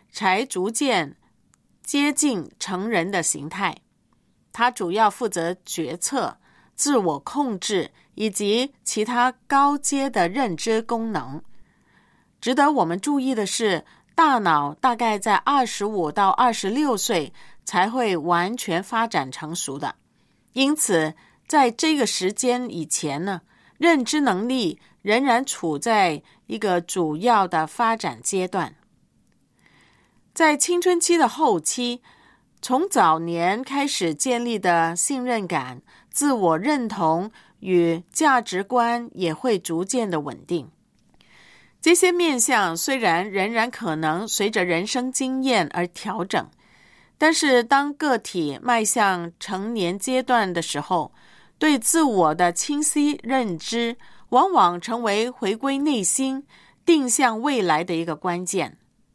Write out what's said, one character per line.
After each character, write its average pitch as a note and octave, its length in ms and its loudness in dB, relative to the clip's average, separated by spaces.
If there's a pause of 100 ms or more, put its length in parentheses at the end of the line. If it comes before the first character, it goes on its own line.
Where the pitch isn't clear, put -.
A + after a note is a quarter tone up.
(100)
才 G3+ 340 0
逐 F#3 240 -4
渐 A3+ 480 -2 (680)
接 C#4+ 300 0
近 B3+ 460 -2
成 G3 280 -6
人 G3 240 -2
的 F#3 120 -2
形 D3 260 -6
态。 F3+ 260 -4 (800)
它 A#3+ 180 0
主 G3 200 -4
要 G#3 200 4
负 A3+ 180 -4
责 F3 260 -2 (120)
决 D#3 320 -6
策、 - 400 -4 (360)
自 C#4+ 220 0
我 E3 220 0
控 A#3+ 420 -4
制 F#3+ 300 -2 (240)
以 G#3+ 160 -2
及 G#3+ 420 -2 (100)
其 - 220 -4
他 A#3+ 260 2 (160)
高 C#4+ 300 4
阶 C#4 320 -2
的 F3 220 0
认 G#3+ 260 -2
知 A3+ 240 0
功 A3+ 320 -4
能。 C#3 280 -8 (1000)
值 B3+ 140 0
得 C#4+ 180 4
我 B3 100 2
们 E3+ 160 -2
注 C#4+ 220 -2
意 C4 140 -2
的 G#3+ 100 -2
是， G3 400 -2 (300)
大 D4 240 4
脑 D3+ 420 2
大 A#3+ 160 2
概 A3 220 0
在 G3 180 2
二 C4+ 280 2
十 - 200 -4
五 G3 260 -2
到 G3 200 4
二 B3 200 4
十 G3+ 200 -2
六 C4 260 0
岁 F3 340 -2 (360)
才 G3+ 240 2
会 A3+ 260 0
完 F3 400 0
全 F3+ 260 -2
发 A3+ 240 -2
展 C#3+ 240 -2
成 B2+ 240 -10
熟 C#3+ 240 -8
的， C#3 160 -8 (600)
因 C4+ 200 2
此 D#3+ 380 0 (340)
在 C4+ 240 4
这 D#4 240 0
个 C4 120 2
时 F#3 260 -2
间 B3 420 -2
以 D#3+ 120 -6
前 D3+ 360 -4
呢， F#3+ 200 -4 (340)
认 D#4+ 260 4
知 D4 200 -2
能 G#3+ 260 0
力 A#3 320 -2 (220)
仍 A3 200 2
然 B3+ 220 2
处 D#3 340 -4
在 F#3+ 440 2 (240)
一 A3 120 -8
个 F#3+ 220 0
主 E3 340 -2
要 G3+ 320 2
的 D#3+ 200 -2
发 A3+ 280 -2
展 C3 280 -8
阶 F#3 260 -2
段。 E3+ 260 -4 (1600)
在 D#4 240 4
青 F4 240 0
春 F4+ 180 2
期 E4+ 200 2
的 C4+ 100 4
后 A3+ 320 2
期， A#3+ 420 -4 (600)
从 D4 260 0
早 E3 320 4
年 E3+ 420 -2
开 C#4 240 -2
始 F3 260 -2
建 A#3+ 320 -2
立 A#3 140 -2
的 E3+ 380 2
信 B3+ 280 -2
任 A3+ 220 -2
感、 C3 340 -6 (300)
自 C#4+ 220 0
我 F3 260 4
认 B3 300 0
同 F#3+ 420 0 (300)
与 E3+ 500 2
价 C4+ 300 2
值 F#3+ 240 -4
观 A#3+ 500 0
也 E3+ 180 -2
会 A3 240 0
逐 E3+ 280 -4
渐 A3 260 -2
的 D#3+ 100 -2
稳 C#3+ 260 -10
定。 D#3 220 -4 (1120)
这 E4 140 6
些 F4+ 160 4
面 E4+ 300 2
向 G3 360 2
虽 C4+ 200 -2
然 G3 340 2
仍 G3 220 -2
然 A#3 180 0
可 F3+ 240 -4
能 D#3+ 320 -2
随 G#3 240 -2
着 G#3+ 140 0
人 F3 200 0
生 B3 280 -4
经 C4 320 -2
验 G#3+ 280 2
而 F3 160 -4
调 G3 360 -8
整， F#3+ 260 -4 (640)
但 D#4 160 2
是 C4+ 300 4
当 C#4+ 320 0
个 C#4 240 0
体 D3 420 -6
迈 A#3 240 0
向 F#3 540 0
成 G3+ 340 -6
年 F#3+ 240 -2
阶 B3+ 240 -2
段 A#3 320 0
的 E3 80 -2
时 D3 200 -4
候， D#3+ 320 -4 (460)
对 D4+ 200 2
自 D#4+ 240 2
我 F#3+ 320 4
的 F3 180 2
清 D4 300 -4
晰 D4 400 0
认 A#3 340 -2
知 A#3 400 -4 (340)
往 D4+ 200 4
往 F3 300 4
成 A#3 220 -6
为 A3 280 0
回 G#3+ 240 -2
归 C4+ 240 -2
内 C#4 240 0
心、 C4+ 420 -2 (400)
定 D4 240 4
向 A3+ 320 0
未 C4 220 0
来 E3 220 2
的 F3+ 100 -4
一 E3 100 -2
个 D#3+ 120 -4
关 F3+ 280 -4
键。 F3 340 -4 (360)